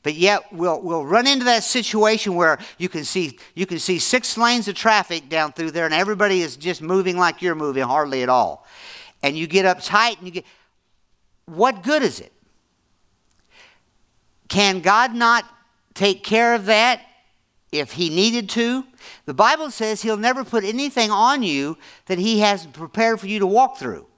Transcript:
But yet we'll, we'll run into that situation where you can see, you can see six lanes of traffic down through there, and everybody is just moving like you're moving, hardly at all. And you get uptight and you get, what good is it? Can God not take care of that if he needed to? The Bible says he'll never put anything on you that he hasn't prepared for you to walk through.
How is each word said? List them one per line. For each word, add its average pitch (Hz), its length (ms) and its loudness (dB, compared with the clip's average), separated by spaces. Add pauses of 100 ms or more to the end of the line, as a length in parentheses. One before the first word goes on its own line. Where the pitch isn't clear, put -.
But 151 140 -4
yet 185 360 0
we'll, 165 300 -4
we'll 165 240 -4
run 226 220 2
into 262 180 0
that 240 180 2
situation 214 720 0
where 160 240 2 (180)
you 175 120 -4
can 151 160 -8
see, 160 340 -4 (160)
you 185 100 -4
can 170 140 -8
see 180 200 -2
six - 380 0
lanes 233 300 2
of 202 80 -6
traffic 175 540 0
down 156 240 -2
through 160 180 -6
there, 165 140 -2
and 156 80 0
everybody 196 480 2
is 139 160 -6
just 160 240 -6
moving 180 360 0
like 175 240 0
you're 175 140 -2
moving, 143 280 -4
hardly 135 380 -2
at 123 60 -2
all. 107 400 0 (540)
And 143 160 -2
you 160 100 -6
get 185 180 2
uptight 202 520 0
and 180 80 -20
you 180 60 -14
get, 175 140 -12 (1000)
what 190 380 0
good 294 200 0
is 143 160 -2
it? - 140 -20 (2250)
Can 190 320 0
God 226 340 4
not 233 300 2 (480)
take 196 280 2
care 233 320 2
of 208 120 -2
that 220 340 4 (720)
if 147 220 -4
he 170 160 -2
needed 208 400 0
to? 240 340 -2 (400)
The 147 100 -12
Bible 277 380 2
says 220 300 -6
he'll 220 160 -2
never 247 260 -2
put 214 220 -2
anything 233 460 -2
on 240 320 2
you 147 340 -4 (300)
that 180 120 -4
he 214 220 2
hasn't 185 320 0
prepared 220 480 -2
for 196 60 -12
you 208 120 -6
to 196 80 2
walk 247 300 2
through. 98 280 -10 (120)